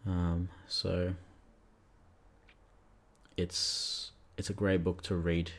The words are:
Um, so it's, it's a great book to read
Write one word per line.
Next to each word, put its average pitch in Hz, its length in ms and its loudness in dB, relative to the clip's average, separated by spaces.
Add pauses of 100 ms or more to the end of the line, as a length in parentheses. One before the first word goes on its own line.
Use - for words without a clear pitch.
Um, 87 440 2 (180)
so 90 460 0 (2250)
it's, - 760 -2 (240)
it's 101 140 -6
a - 40 -2
great 95 300 4
book 90 200 0
to 98 100 0
read 85 440 2